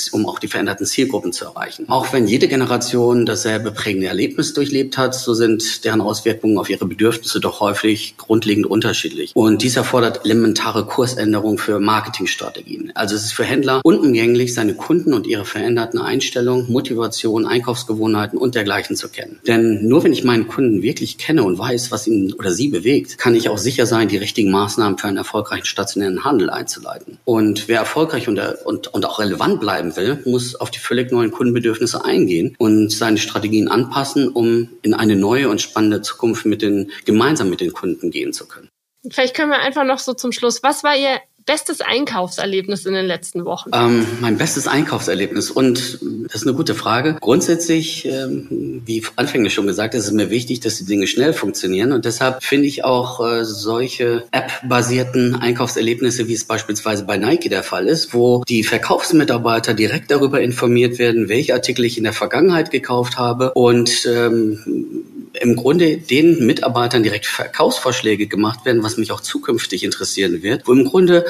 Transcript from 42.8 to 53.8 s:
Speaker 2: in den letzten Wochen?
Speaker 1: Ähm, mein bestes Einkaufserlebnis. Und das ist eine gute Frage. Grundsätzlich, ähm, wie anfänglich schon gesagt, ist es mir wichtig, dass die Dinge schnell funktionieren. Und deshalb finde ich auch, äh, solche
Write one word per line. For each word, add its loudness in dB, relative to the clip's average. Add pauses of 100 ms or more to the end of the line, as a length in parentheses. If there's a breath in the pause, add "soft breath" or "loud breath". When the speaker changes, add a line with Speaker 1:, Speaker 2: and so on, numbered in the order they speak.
Speaker 2:
in -2
den -2
letzten -6
Wochen? -8
Speaker 1:
Ähm, 4 (160)
mein 0
bestes -2
Einkaufserlebnis. -2
Und 0 (240)
das -10
ist -2
eine 0
gute 0
Frage. 0
Grundsätzlich, 0
ähm, -6
wie -4 (120)
anfänglich 0
schon 0
gesagt, -2
ist -2
es -2
mir 2
wichtig, -2
dass -4
die -10
Dinge 0
schnell 2
funktionieren. -2
Und 0
deshalb -2
finde 2
ich -4
auch, 0
äh, 0
solche -2